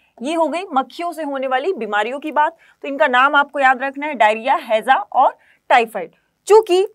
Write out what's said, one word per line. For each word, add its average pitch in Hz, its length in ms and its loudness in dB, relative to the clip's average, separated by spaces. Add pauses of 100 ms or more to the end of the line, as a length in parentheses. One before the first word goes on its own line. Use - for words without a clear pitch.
(220)
ये 302 120 -4
हो 330 140 0
गई 339 240 -6
मक्खियों 269 400 -4
से 311 100 -10
होने 269 240 -6
वाली 262 260 -2
बीमारियों 226 480 -4
की 302 120 -10
बात। 302 240 0 (260)
तो 294 60 -10
इनका 285 180 0
नाम 262 280 2
आपको 285 260 0
याद 262 220 2
रखना 277 240 -8
है, 302 80 -6
डायरिया, 220 400 2
हैजा 226 400 0
और 320 420 0 (320)
टाइफाइड। 226 420 0 (360)
चूंकि 381 480 4